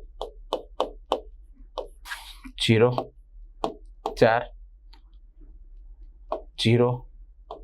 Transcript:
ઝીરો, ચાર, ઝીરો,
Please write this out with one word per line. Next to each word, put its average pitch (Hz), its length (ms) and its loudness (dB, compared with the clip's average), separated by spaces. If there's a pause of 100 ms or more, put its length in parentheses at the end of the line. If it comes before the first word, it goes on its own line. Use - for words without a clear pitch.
(2750)
ઝીરો, 117 480 4 (1040)
ચાર, 117 220 6 (2250)
ઝીરો, 120 460 4 (540)